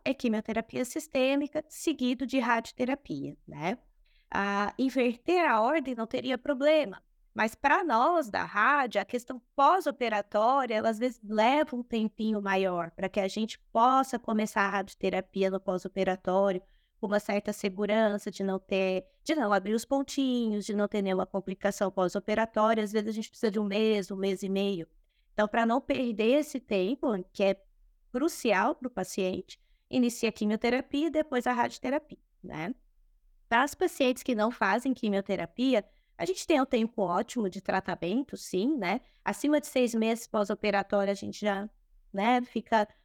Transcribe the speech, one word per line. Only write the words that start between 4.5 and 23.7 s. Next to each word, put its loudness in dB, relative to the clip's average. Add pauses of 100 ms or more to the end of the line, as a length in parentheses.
inverter 2
a 4
ordem 0
não -6
teria -4
problema, 0 (300)
mas 0
pra 2
nós 2
da -2
rádio, 2
a -2
questão -8 (120)
pós-operatória, 2
ela 2
às 2
vezes -2
leva 2
um -4
tempinho -2
maior 0
pra -6
que -4
a 2
gente -4 (100)
possa 4
começar -2
a 2
radioterapia -2
no -2
pós-operatório 0 (400)
com -4
uma 2
certa -4
segurança -2
de -6
não -2
ter, -2 (200)
de 0
não 0
abrir 2
os -2
pontinhos, -2
de -4
não 0
ter -2
nenhuma 0
complicação -2
pós-operatória. 0
Às -4
vezes 0
a -2
gente -6
precisa -2
de -2
um 0
mês, 2